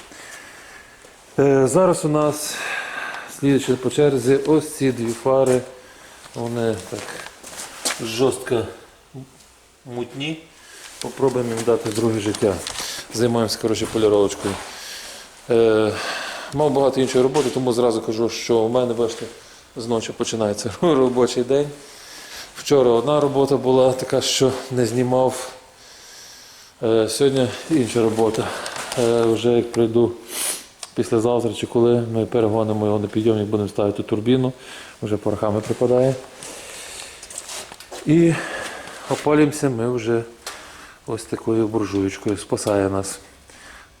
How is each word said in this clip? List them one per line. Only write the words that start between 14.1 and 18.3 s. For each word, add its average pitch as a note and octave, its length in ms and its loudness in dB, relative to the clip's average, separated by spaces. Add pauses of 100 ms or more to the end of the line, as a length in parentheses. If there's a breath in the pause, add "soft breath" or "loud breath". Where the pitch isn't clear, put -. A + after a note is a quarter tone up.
Е, A2 420 4 (640 loud breath)
мав C#3+ 180 2
багато C3+ 300 2
іншої B2+ 220 2
роботи, C3+ 260 2
тому B2+ 240 0
зразу A2+ 280 2
кажу, A2+ 280 -2
що - 280 0